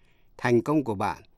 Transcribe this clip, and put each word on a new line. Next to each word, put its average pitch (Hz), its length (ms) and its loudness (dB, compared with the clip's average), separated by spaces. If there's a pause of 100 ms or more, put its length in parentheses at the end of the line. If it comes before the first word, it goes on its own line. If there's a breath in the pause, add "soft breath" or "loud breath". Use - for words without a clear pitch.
(380)
Thành 120 240 2
công 147 220 0
của 113 120 -4
bạn 95 280 -4 (140)